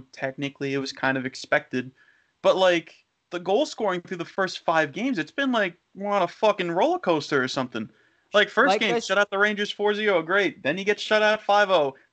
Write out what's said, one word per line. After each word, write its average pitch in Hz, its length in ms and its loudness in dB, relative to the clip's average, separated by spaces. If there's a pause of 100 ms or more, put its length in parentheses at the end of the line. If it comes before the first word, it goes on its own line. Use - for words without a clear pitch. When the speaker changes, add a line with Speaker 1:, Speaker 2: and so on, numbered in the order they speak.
(120)
Speaker 1:
technically 139 640 -8
it 139 40 -2
was 135 140 -6
kind 135 260 -2
of 127 80 -6
expected. 131 680 -4 (500)
But, 185 160 4
like, 180 360 2 (380)
the 175 80 -8
goal 196 260 0
scoring 190 360 -4
through 185 160 -10
the 165 80 -8
first - 340 -4
five 160 320 0
games, 220 280 -4
it's 151 120 -8
been 269 200 -2
like 202 240 -2 (200)
we're 202 160 -8
on 202 120 2
a 170 40 2
fucking 202 440 0
roller 269 280 0
coaster 151 440 0
or 127 40 -2
something. 123 420 -6 (440)
Like, 202 160 2
first 233 200 2
Speaker 2:
Like 214 120 0
Speaker 1:
game, 226 120 0
Speaker 2:
I 240 40 0
s- 233 80 -4
Speaker 1:
shut 196 120 -2
out 202 140 2
the 196 60 -4
Rangers 208 340 0
four 208 220 0
zero, 202 280 2
great. 175 420 0
Then 151 140 -2
you 196 80 -8
get 208 140 0
shut 214 240 0
out 214 180 2
five 202 300 4
oh. 147 240 2 (180)